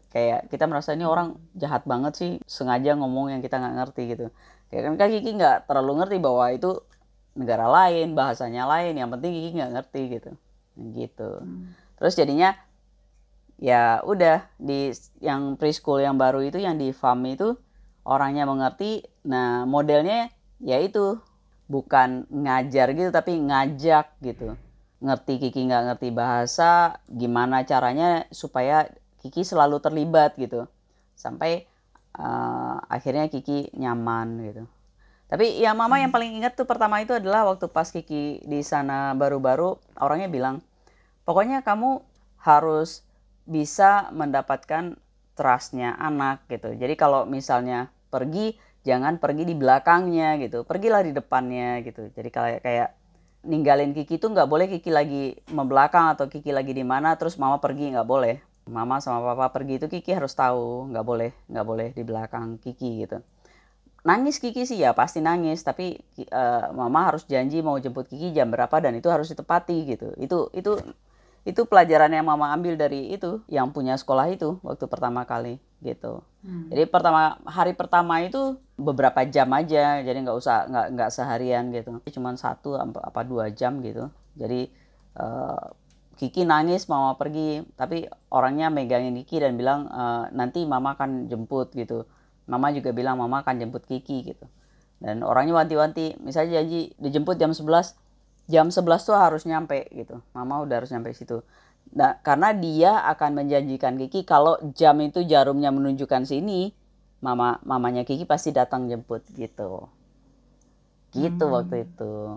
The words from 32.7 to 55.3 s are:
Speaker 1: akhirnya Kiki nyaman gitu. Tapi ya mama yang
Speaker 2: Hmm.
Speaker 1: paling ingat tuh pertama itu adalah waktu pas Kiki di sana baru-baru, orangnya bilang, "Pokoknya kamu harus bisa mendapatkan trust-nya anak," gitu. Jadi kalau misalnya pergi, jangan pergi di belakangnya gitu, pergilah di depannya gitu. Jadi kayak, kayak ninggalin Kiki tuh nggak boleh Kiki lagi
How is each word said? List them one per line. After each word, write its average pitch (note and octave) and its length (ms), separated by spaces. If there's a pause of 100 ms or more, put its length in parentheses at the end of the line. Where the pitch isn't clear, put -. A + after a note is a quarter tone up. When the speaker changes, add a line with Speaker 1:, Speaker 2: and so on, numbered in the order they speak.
Speaker 1:
akhirnya C#3+ 400
Kiki C#3+ 480
nyaman A#2 480 (160)
gitu. A2 200 (680)
Tapi A3 320
ya A3 100
mama A3+ 240
yang C4 160
Speaker 2:
Hmm. B3 60
Speaker 1:
paling A#3 120 (120)
ingat B3 160
tuh C4 80
pertama G#3+ 340
itu A#3 140
adalah G#3 320
waktu F#3 240
pas E3 160
Kiki D3 560
di D3 180
sana C#3 540
baru-baru, C#3 640 (240)
orangnya D#3 240
bilang, C3+ 320 (640)
"Pokoknya A3+ 400
kamu A3+ 400 (400)
harus D#3 580 (460)
bisa G3 680
mendapatkan D3 840 (340)
trust-nya B2+ 640
anak," C#3 540
gitu. A2+ 260
Jadi B2+ 220
kalau C#3 260
misalnya B2 640 (240)
pergi, D#3+ 400 (320)
jangan C3+ 320
pergi D3+ 320
di E3+ 80
belakangnya D#3 800
gitu, A#2+ 320
pergilah G3+ 320
di E3+ 140
depannya B2 680
gitu. A2+ 320
Jadi A#2 160
kayak, A#2 320
kayak A#2+ 280 (580)
ninggalin C#3+ 500
Kiki D#3+ 240
tuh A3 160
nggak D#3 100
boleh E3 220
Kiki F3 240
lagi C#3+ 400 (160)